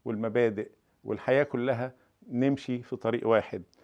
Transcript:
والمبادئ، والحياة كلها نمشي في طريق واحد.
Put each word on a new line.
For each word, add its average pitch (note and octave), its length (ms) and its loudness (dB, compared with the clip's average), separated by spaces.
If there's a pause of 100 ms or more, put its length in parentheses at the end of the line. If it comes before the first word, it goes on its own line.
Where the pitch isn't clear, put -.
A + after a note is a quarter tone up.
والمبادئ، A2+ 680 0 (320)
والحياة B2+ 400 2
كلها B2+ 500 -2 (360)
نمشي B2+ 520 0
في A#2+ 140 -10
طريق A2+ 320 -2
واحد. G#2+ 360 2 (200)